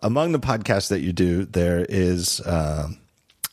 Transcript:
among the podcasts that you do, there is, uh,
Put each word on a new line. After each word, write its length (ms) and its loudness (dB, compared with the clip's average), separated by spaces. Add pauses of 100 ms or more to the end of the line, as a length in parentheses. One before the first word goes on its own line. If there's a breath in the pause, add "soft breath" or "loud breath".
among 280 0
the 80 2
podcasts 500 0
that 120 0
you 100 -2
do, 340 2
there 440 0
is, 520 0
uh, 460 -2 (640)